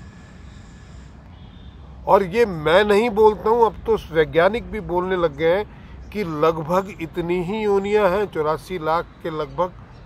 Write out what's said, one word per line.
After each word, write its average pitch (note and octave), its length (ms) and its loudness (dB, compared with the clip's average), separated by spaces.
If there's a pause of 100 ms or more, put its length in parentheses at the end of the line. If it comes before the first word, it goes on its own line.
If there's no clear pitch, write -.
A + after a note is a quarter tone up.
(2000)
और G3 160 6
ये G3+ 220 2
मैं E3+ 380 4
नहीं G#3 260 4
बोलता G#3+ 400 4
हूँ, A#3 160 4
अब G#3 100 0 (100)
तो A3 120 2 (140)
वैज्ञानिक E3 600 2
भी G#3+ 80 -6
बोलने F3+ 360 -2
लग E3+ 200 0
गए E3 220 2
हैं - 280 -8 (240)
कि G#3 140 -6
लगभग E3 800 -2
इतनी F3 420 -4
ही G#3+ 200 -4
योनियाँ G3+ 460 2
हैं, G3+ 160 0
चौरासी D#3 540 -4
लाख D#3+ 260 -2 (180)
के E3+ 60 -6
लगभग D#3 440 -4 (320)